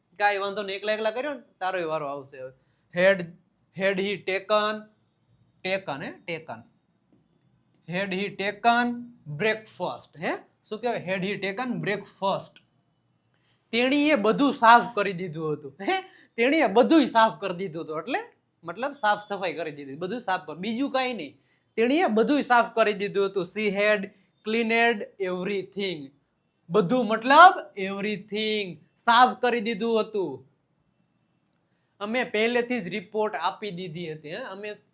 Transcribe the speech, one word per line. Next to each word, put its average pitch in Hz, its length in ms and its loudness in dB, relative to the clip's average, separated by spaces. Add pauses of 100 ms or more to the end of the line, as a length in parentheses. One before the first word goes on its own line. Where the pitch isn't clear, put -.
(200)
કાંઈ 208 180 2
વાંધો 202 260 -4
નહીં, 196 120 -6
એકલા 208 180 -2
એકલા 220 180 -2
કર્યો 269 220 -6
ને, 240 100 -16 (160)
તારોય 185 260 -4
વારો 156 220 -4
આવશે 139 300 -12
હવે. 131 160 -14 (400)
Had, 185 260 4 (580)
had 190 220 -2
he 196 160 -2 (140)
taken, 214 520 -2 (840)
taken, 185 360 -4
હે, 233 100 -10 (160)
taken. 151 360 -10 (1300)
Had 185 240 -4
he 196 120 -2 (160)
taken 233 480 2 (480)
breakfast, 180 840 -6
હે? 214 140 -4 (360)
શું 214 100 -10
કહેવાય? 220 260 -4
Had 185 180 -4
he 196 140 -4
taken 196 480 -6
breakfast? 196 760 -6 (1080)
તેણીએ 285 440 2
બધું 214 380 2
સાફ 233 420 6
કરી 202 180 -2
દીધું 160 400 -6
હતું, 147 280 -12
હે? 349 160 -2 (400)
તેણીએ 269 300 2
બધુંય 247 380 6
સાફ 220 360 2
કરી 190 120 -4
દીધું 170 300 -8
હતું, 151 160 -8
એટલે 254 200 -4 (440)
મતલબ 214 300 -6
સાફ 208 340 0
સફાઈ 185 260 -4
કરી 160 180 -6
દીધી, 143 240 -12
બધું 185 260 -6
સાફ 185 260 -4
કર-, - 80 -10
બીજું 226 360 -4
કાંઈ 262 220 -2
નહીં. 156 240 -12 (380)
તેણીએ 277 320 2
બધુંય 233 340 2
સાફ 233 340 2
કરી 214 180 2
દીધું 196 320 -2
હતું. 196 200 -4
She 208 200 -6 (140)
had 208 300 2 (360)
cleaned 226 580 2 (180)
everything. 185 800 -4 (680)
બધું 202 380 2
મતલબ 269 460 10 (240)
everything. 202 1000 -4 (200)
સાફ 233 440 4
કરી 240 180 2
દીધું 226 400 0
હતું. 190 460 -4 (1500)
અમે 220 240 -2
પહેલેથી 240 580 0
જ 175 80 -8
રિપોર્ટ 208 460 -4
આપી 190 360 -4
દીધી 170 400 -10
હતી, 156 180 -14
હે? 170 60 -10
અમે, 208 400 -12 (180)